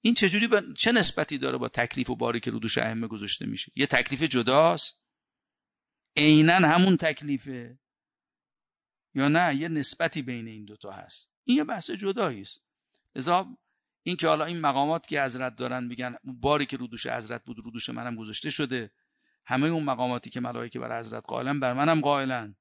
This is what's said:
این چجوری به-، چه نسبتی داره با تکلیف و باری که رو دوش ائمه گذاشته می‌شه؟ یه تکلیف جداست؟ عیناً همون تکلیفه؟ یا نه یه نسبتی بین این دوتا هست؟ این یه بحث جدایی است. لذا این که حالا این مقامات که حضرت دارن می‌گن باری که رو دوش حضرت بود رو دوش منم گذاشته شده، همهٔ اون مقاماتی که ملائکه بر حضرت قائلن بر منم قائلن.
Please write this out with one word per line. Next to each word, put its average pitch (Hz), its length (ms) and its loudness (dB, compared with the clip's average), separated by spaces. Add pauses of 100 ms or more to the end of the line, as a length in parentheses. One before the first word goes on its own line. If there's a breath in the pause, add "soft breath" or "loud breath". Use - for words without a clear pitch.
این 233 120 4
چجوری 208 340 2
به-، 208 300 2
چه 226 140 2
نسبتی 175 460 2
داره 131 200 -2
با 120 100 -4
تکلیف 120 420 -2
و 123 60 -2
باری 117 240 -2
که 113 120 -4
رو 113 80 -4
دوش 110 180 -2
ائمه 113 300 -2
گذاشته 104 380 -6
می‌شه؟ - 300 -8
یه 139 120 0
تکلیف 131 360 0
جداست؟ 143 720 2 (1200)
عیناً 156 380 8
همون 180 440 6
تکلیفه؟ 139 840 -6 (1300)
یا 139 140 2
نه 156 280 4
یه 156 120 -4
نسبتی 156 540 -2
بین 120 260 -8
این 110 180 -14
دوتا 104 260 -16
هست؟ - 380 -18 (140)
این 254 140 4
یه 151 60 2
بحث 185 280 -6
جدایی 190 500 -4
است. - 180 -18 (560)
لذا 175 320 0 (560)
این 180 120 -2
که 165 120 0
حالا 156 180 4
این 170 160 -6
مقامات 147 460 0
که 143 160 -2
حضرت 127 320 -4
دارن 123 280 -4
می‌گن 120 400 -8
باری 135 420 0
که 135 120 -8
رو 123 100 -8
دوش 113 200 -8
حضرت 117 380 -8
بود 117 200 -12
رو 117 60 -12
دوش 117 180 -8
منم 120 260 -8
گذاشته 110 340 -8
شده، 123 420 -2 (540)
همهٔ 135 240 0
اون 160 140 -2
مقاماتی 123 460 -4
که 127 100 -10
ملائکه 120 400 -8
بر 117 200 -6
حضرت 113 280 -10
قائلن 131 320 -2
بر 127 140 0
منم 151 280 2
قائلن. 131 600 -2